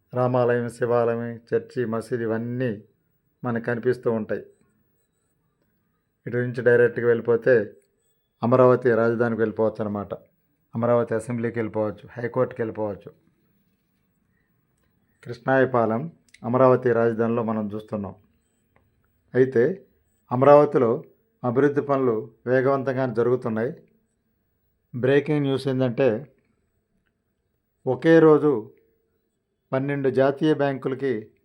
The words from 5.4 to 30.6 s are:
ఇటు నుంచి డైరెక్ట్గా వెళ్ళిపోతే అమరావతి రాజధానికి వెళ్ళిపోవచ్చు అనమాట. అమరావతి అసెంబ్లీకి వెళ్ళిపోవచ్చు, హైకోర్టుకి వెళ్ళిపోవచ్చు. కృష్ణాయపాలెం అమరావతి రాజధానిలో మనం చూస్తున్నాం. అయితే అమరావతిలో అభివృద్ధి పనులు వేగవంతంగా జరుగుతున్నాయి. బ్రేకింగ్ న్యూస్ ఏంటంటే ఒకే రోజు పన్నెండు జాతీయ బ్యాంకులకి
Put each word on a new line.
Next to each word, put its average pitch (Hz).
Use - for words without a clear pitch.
ఇటు 117
నుంచి 123
డైరెక్ట్గా 120
వెళ్ళిపోతే 117
అమరావతి 123
రాజధానికి 113
వెళ్ళిపోవచ్చు 110
అనమాట. 101
అమరావతి 117
అసెంబ్లీకి 117
వెళ్ళిపోవచ్చు, 107
హైకోర్టుకి 120
వెళ్ళిపోవచ్చు. 104
కృష్ణాయపాలెం 127
అమరావతి 123
రాజధానిలో 117
మనం 110
చూస్తున్నాం. 101
అయితే 131
అమరావతిలో 143
అభివృద్ధి 131
పనులు 131
వేగవంతంగా 131
జరుగుతున్నాయి. 120
బ్రేకింగ్ 143
న్యూస్ 135
ఏంటంటే 131
ఒకే 156
రోజు 147
పన్నెండు 135
జాతీయ 135
బ్యాంకులకి 135